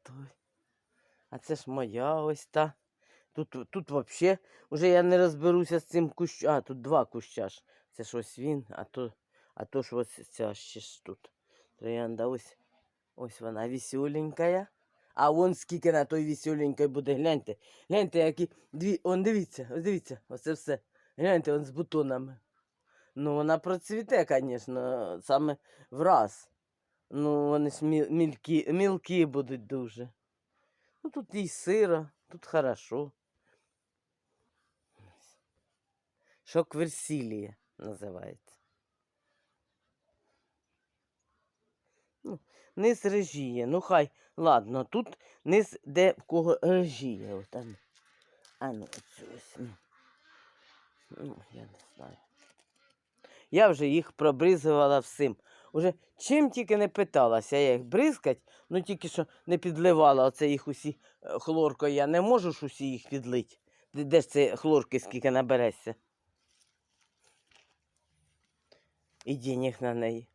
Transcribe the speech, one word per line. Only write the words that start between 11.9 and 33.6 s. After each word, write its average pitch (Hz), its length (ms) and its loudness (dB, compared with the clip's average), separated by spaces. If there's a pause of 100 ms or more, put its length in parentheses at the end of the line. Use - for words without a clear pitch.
ось, 127 300 -10 (580)
ось 117 260 -16
вона 113 260 -8
веселенькая. 151 1000 -4 (460)
А 147 160 4
вон 175 260 4
скільки - 360 -2
на 151 140 4
той 156 240 -2
веселенької 147 580 0
буде, 139 260 -2
гляньте. 143 420 -2 (340)
Гляньте, 175 300 0
які 160 300 2 (240)
дві, 175 300 -2
он 185 200 0
дивіться, 190 480 -2
ось 165 120 -6
дивіться, 170 360 -4 (100)
оце 151 240 -6
все. 151 260 -6 (380)
Гляньте, 156 360 2
он 147 120 -2
з 135 40 -14
бутонами. 135 680 -4 (760)
Ну, 147 200 -2
вона 156 220 2
процвіте, 196 680 0
конечно, 127 1000 -4
саме 143 340 0 (340)
враз. 135 580 2 (600)
Ну, 147 380 0
вони 147 220 0
ж 151 160 -8
міл-, 156 240 2
мількі, 156 640 0
мілкі 180 520 0
будуть 131 420 -6
дуже. 123 420 -10 (960)
Ну, 320 60 -8
тут 233 260 -12
і 202 120 -4
сиро, 175 600 0 (180)
тут - 180 -20
хорошо. 139 640 -4 (3250)